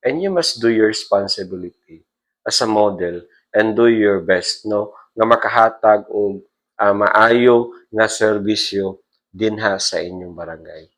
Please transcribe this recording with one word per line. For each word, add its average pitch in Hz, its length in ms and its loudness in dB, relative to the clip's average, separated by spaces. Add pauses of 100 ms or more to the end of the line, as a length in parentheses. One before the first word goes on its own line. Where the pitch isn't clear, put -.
and 147 160 -2
you 196 80 -2
must 170 320 -4
do 117 80 2
your 110 240 2
responsibility 92 1120 -6 (400)
as - 160 -2
a 113 80 0
model 92 560 -2 (240)
and 107 240 0
do 117 160 4
your 104 320 2
best, 92 480 -4
no, 104 240 -4 (240)
nga 110 80 2
makahatag 113 880 2
og, 101 320 -4 (320)
uh, 101 160 2
maayo 117 800 4 (160)
nga 110 160 0
serbisyo 101 960 -2 (320)
dinha 104 480 -4
sa 85 240 -6
inyong 90 320 -14
barangay. 80 480 -16 (120)